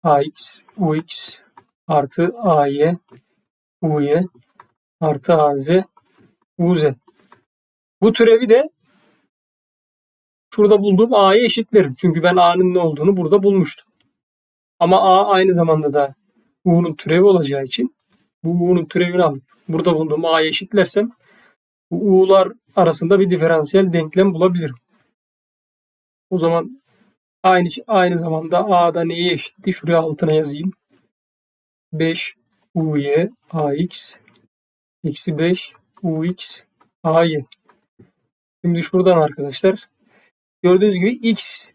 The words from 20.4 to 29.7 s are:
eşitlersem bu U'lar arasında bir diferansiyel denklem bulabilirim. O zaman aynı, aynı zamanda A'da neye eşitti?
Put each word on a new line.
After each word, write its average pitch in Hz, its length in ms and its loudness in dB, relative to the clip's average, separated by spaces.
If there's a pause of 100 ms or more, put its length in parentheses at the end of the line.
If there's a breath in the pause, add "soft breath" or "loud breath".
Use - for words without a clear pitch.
eşitlersem 196 640 -2 (800 soft breath)
bu 190 300 2
U'lar 190 320 4 (240)
arasında 175 440 2
bir 190 100 0
diferansiyel 165 640 0
denklem 175 420 0
bulabilirim. 165 420 -2 (1500)
O 185 80 -2
zaman 170 440 -2 (600)
aynı, 180 260 2 (180)
aynı 180 320 0
zamanda 165 460 -2
A'da 170 400 0
neye 170 280 -2
eşitti? - 400 -8